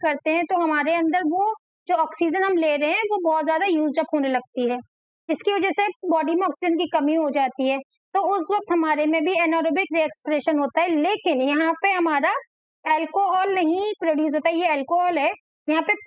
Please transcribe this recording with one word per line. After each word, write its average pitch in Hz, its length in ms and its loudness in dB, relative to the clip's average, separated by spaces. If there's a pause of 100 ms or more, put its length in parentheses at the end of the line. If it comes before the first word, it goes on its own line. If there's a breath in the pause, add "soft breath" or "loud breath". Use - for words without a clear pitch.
करते 302 260 -2
हैं, 330 160 0
तो 381 160 -2
हमारे 311 340 0
अंदर 339 320 0
वो 392 260 0 (340)
जो 359 80 0
oxygen 320 480 0
हम 381 140 0
ले 311 200 2
रहे 294 120 0
हैं 415 140 0
वो 415 160 0 (100)
बहुत 311 160 0
ज्यादा 320 200 0
यूज 311 340 0
अप 311 140 0
होने 277 140 2
लगती 254 420 -2
है, 247 80 -2 (520)
जिसकी 403 240 -2
वजह 381 180 0
से 403 160 0 (220)
body 320 260 2
में 381 120 0
oxygen 349 280 -2
की 339 180 0
कमी 302 220 2
हो 311 140 0
जाती 262 400 0
है, 269 80 0 (360)
तो 381 60 2 (140)
उस 359 180 -2
वक्त 415 200 -2
हमारे 311 340 2
में 320 180 2
भी 370 140 0
anaerobic 330 580 0
रेस्पिरेशन 302 640 0
होता 285 220 0
है। 359 60 0 (100)
लेकिन 330 440 0
यहाँ 294 300 0 (100)
पे 392 100 2
हमारा 330 420 0 (520)
alcohol 370 720 0
नहीं 370 440 0
produce 311 360 0
होता 311 140 0
है, 339 60 -2
ये 349 120 0
alcohol 330 500 0
है। 294 140 0 (360)
यहाँ 311 140 0
पे 320 120 -2 (140)